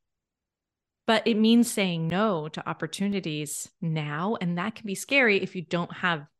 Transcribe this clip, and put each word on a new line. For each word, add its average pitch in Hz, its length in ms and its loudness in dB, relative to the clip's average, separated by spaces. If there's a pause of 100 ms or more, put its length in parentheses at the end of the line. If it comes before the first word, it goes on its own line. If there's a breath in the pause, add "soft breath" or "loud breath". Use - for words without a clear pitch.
(1080)
but 226 180 4
it 233 120 4
means 226 340 6
saying 170 360 -2
no 175 420 0
to - 200 -10
opportunities 165 1040 -6 (100)
now. 160 600 -2
And 175 160 -2
that 202 180 -4
can - 100 -18
be 196 100 -4
scary 233 460 2
if 185 140 -8
you 185 60 -6
don't 170 320 -4
have 165 340 -2 (120)